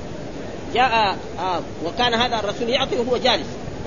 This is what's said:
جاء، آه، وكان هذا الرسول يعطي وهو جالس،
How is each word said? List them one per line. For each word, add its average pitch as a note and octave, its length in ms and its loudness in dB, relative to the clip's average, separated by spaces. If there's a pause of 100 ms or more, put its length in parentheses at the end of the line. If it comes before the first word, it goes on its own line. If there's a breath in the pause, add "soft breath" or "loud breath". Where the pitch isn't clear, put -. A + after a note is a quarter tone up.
(760)
جاء، A3 420 4 (240)
آه، F3 200 0 (260)
وكان A#3+ 280 2
هذا A#3 260 2
الرسول G3+ 280 -2
يعطي C4 280 2
وهو A#3+ 200 2
جالس، G3+ 300 4 (400)